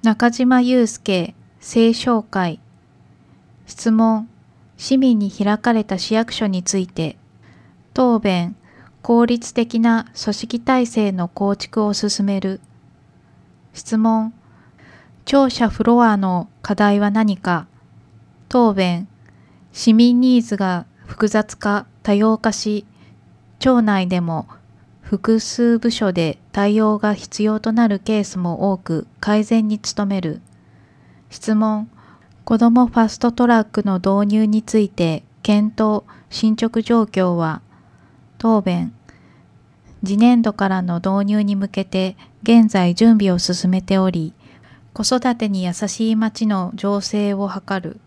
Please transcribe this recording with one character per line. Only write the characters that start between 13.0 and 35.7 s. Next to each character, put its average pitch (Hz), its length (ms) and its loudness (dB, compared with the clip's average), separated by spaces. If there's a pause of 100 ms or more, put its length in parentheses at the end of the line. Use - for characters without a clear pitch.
質 - 220 -6
問。 220 380 0 (880)
庁 277 260 2
舎 233 180 0
フ - 160 -4
ロ 233 180 4
ア 220 140 4
の 185 320 -2 (140)
課 - 120 -4
題 202 240 2
は 208 140 0
何 208 240 0
か。 175 320 -4 (800)
答 233 260 2
弁。 185 320 -2 (640)
市 - 220 2
民 240 280 6
ニ 254 220 4
ー - 20 -2
ズ 208 120 -6
が 185 280 -2 (220)
複 - 220 -2
雑 214 280 -2
化、 208 300 -4 (160)
多 208 100 0
様 220 260 2
化 220 120 -2
し、 208 340 -6 (760)
庁 254 220 4
内 196 260 0
で 180 120 0
も 165 280 -6 (640)
複 220 280 0
数 233 380 0
部 233 120 0
署 220 200 -2
で 170 280 -2 (140)
対 208 280 2
応 214 160 2
が 208 160 -2
必 - 300 -8
要 214 180 -2
と 226 100 -4
な 233 160 2
る 202 120 0
ケ 214 220 -2
ー 202 40 -2
ス 185 140 -10
も 180 340 -2
多 185 60 -4
く、 170 280 -6 (140)
改 208 240 0
善 220 240 0
に 214 100 -2
努 - 280 -6
め 196 160 -2
る。 160 180 -6 (880)
質 - 260 -4
問。 214 360 -2 (540)
子 226 120 0
ど 233 140 6
も 240 160 6
フ 233 80 -6
ァ 226 160 4
ス - 80 -16
ト 240 120 0
ト 240 160 0
ラ 233 140 4
ッ 214 40 0
ク 208 180 -6
の 196 160 0
導 196 280 0
入 214 200 2
に 214 160 0
つ 220 160 -2
い 208 100 2
て、 165 340 -2 (200)
検 214 320 2